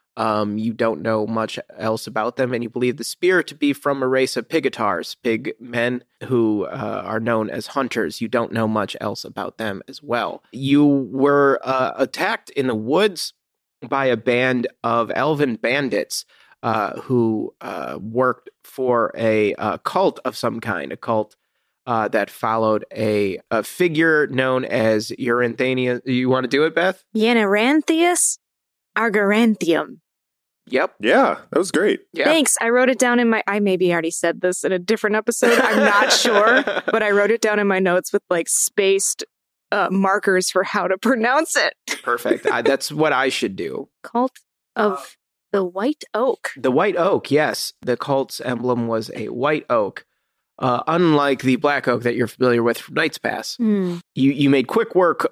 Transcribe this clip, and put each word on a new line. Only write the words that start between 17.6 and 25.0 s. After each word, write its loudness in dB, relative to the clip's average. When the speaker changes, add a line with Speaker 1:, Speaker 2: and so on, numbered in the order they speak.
Speaker 1:
uh, -10
worked -2
for 0
a, 2
uh, -4
cult -2
of -4
some -4
kind, -6
a -10
cult, -4
uh, 0
that -2
followed 0
a, 0
a 0
figure 2
known 0
as 0